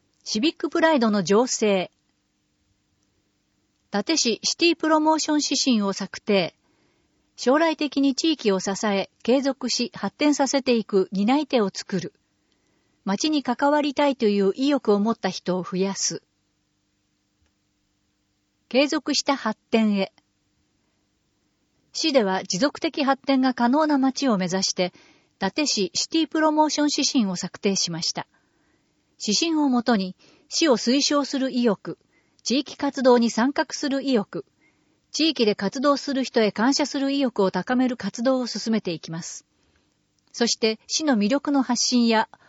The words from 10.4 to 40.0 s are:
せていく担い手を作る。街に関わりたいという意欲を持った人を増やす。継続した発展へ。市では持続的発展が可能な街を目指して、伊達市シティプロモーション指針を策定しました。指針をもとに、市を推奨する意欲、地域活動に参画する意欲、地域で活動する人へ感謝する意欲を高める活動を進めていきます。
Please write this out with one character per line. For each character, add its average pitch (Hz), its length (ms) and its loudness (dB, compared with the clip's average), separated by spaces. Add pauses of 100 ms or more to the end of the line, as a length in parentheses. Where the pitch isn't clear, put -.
せ 269 160 0
て 247 140 2
い 220 80 0
く 190 260 0
担 208 280 2
い 311 100 -2
手 254 120 0
を 196 140 0
作 - 240 -6
る。 - 160 -8 (920)
街 202 240 -2
に 302 140 0
関 285 300 0
わ 302 80 2
り 285 120 -2
た 294 140 2
い 277 80 2
と 226 120 -2
い 202 160 2
う 190 120 4
意 269 140 -2
欲 262 240 2
を 202 80 2
持 220 120 0
っ - 60 -4
た 190 100 -4
人 180 300 -4
を 175 60 -4
増 180 140 -6
や 190 180 -2
す。 - 260 -6 (2500)
継 277 180 2
続 - 300 -4
し - 80 -4
た 269 100 0
発 220 240 -6 (140)
展 214 240 2
へ。 196 160 -4 (1800)
市 320 200 -2
で 254 100 4
は 190 220 -2
持 185 140 -6
続 277 200 -2
的 330 240 -4
発 262 220 0
展 269 160 2
が 262 120 2
可 240 160 0
能 294 200 2
な 294 100 2
街 262 300 0
を 214 100 2
目 185 80 -2
指 190 160 -2
し - 140 -4
て、 180 180 -2
伊 - 460 -20
達 226 260 -2
市 - 280 -2
シ - 160 -4
テ 320 80 0
ィ 311 100 0
プ 320 140 -2
ロ 311 100 2
モ 302 140 2
ー - 20 0
シ 294 140 -2
ョ - 20 2
ン 294 100 2
指 294 140 -2
針 233 180 0
を 185 80 -4
策 - 220 -10
定 196 180 0
し - 160 -4
ま 165 120 -6
し - 100 -4
た。 - 140 -8 (920)
指 208 160 -2
針 330 200 0
を 294 160 2
も 240 120 2
と 240 140 2
に、 185 180 -4 (360)
市 330 180 0
を 240 80 6
推 262 240 2
奨 285 240 0
す 277 140 -6
る 262 120 -2
意 240 120 -2
欲、 190 360 -2 (440)
地 254 160 -2
域 - 180 -8
活 277 260 -4
動 247 140 6
に 226 140 2
参 262 240 0
画 - 160 -2
す - 180 -6
る 269 140 -2
意 269 100 -2
欲、 196 320 -2 (680)
地 311 180 0
域 247 160 0
で 208 80 2
活 202 260 -4
動 285 160 2
す 285 160 -6
る 262 120 -2
人 - 180 0
へ 208 100 2
感 247 220 0
謝 294 100 0
す 277 160 -4
る 277 100 -2
意 277 100 -2
欲 240 220 0
を 185 80 2
高 185 240 -4
め 247 140 2
る 247 80 -4
活 202 260 -8
動 262 180 2
を 240 60 -4
進 214 240 -8
め 220 120 0
て 185 80 -6
い 160 100 -6
き - 100 -16
ま 165 120 -10
す。 - 240 -16 (840)